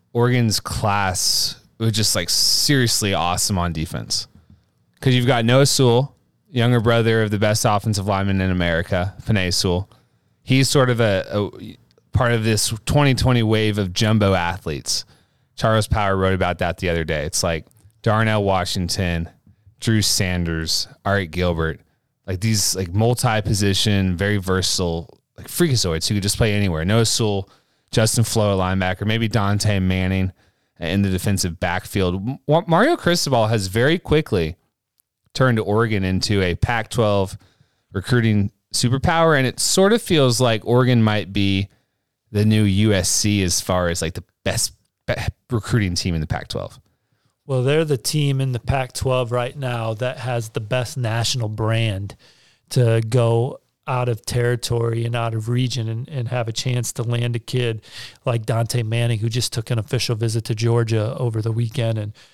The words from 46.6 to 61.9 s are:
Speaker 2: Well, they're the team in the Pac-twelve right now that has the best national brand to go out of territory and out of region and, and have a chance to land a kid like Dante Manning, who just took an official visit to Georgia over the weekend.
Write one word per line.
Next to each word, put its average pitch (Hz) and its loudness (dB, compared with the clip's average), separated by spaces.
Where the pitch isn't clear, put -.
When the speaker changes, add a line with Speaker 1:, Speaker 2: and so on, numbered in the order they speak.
Speaker 2:
Well, 131 -2
they're 151 2
the 147 0
team 143 -2
in 135 -2
the 120 -4
Pac-twelve 127 -2
right 123 -4
now 120 -4
that 123 -6
has 120 -4
the 120 -8
best 120 -4
national 117 -2
brand 107 -2
to 117 2
go 117 2
out 123 -2
of 113 -4
territory 117 -2
and 117 -4
out 117 -2
of 110 -4
region 120 -2
and, 113 -8
and 127 -6
have 120 -4
a 113 -6
chance 123 -4
to 120 -6
land 120 -2
a - -6
kid 120 -4
like 117 -2
Dante 117 -2
Manning, 117 -2
who 117 -2
just 113 -4
took - -8
an 117 -2
official 113 -2
visit 113 -2
to 113 -4
Georgia 113 0
over 113 -2
the 113 -4
weekend. 113 -2